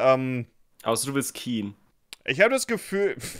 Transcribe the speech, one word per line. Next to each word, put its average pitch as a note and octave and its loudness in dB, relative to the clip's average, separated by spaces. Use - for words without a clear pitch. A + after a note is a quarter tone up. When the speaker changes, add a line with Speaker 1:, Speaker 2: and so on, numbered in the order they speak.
Speaker 1:
ähm, C3 4
Speaker 2:
Außer A2+ 0
du C#3 -2
willst C#3 -2
Keen. G#2+ -4
Speaker 1:
ich C3+ 0
habe G#3+ 6
das C4 0
Gefühl, F#3+ -2